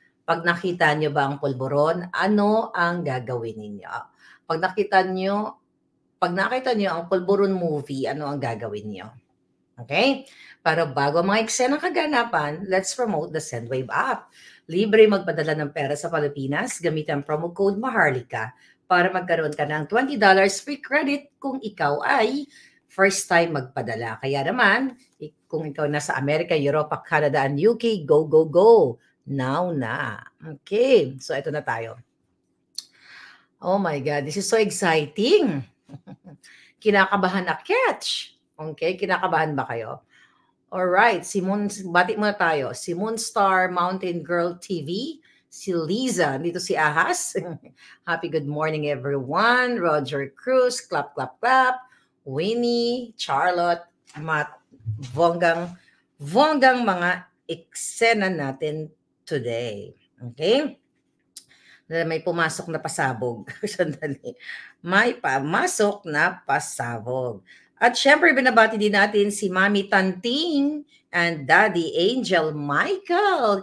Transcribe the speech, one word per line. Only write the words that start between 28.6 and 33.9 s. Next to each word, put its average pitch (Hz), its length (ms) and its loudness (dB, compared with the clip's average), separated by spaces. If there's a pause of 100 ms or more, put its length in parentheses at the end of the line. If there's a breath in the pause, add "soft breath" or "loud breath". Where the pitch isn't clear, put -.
now 139 480 -2
na. 127 480 -4 (240)
Okay, 165 800 2
so - 80 -8
ito 147 240 -4
na 151 80 -6
tayo. 113 320 -6 (1700 loud breath)
Oh 185 160 2
my 156 240 -2